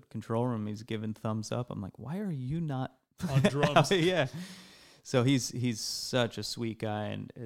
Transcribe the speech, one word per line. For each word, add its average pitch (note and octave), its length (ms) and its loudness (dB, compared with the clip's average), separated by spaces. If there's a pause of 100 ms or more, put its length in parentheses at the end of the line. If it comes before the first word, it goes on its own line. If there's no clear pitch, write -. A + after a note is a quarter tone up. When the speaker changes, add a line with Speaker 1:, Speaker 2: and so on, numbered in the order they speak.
Speaker 1:
control A2+ 380 -2
room. A2 200 -2
He's G#2+ 180 -6
giving A2 300 -4
thumbs A2 380 -4
up. A#2+ 180 -4
I'm - 120 -6
like, F#2 160 -12
Why D#3 200 -8
are G#3 120 -4
you C#3+ 300 -4
not C3+ 340 -4 (260)
<laughs> F3 100 -2
Speaker 2:
On C3+ 120 6
drums. D3 480 6
Speaker 1:
Yeah. F3 360 4 (760)
So B2 220 2
he's, C3 260 4
he's A#2+ 300 -2
such - 580 -2
a G#2+ 40 -6
sweet A2+ 360 -6
guy, G#2+ 280 -2
and G2+ 260 -8 (140)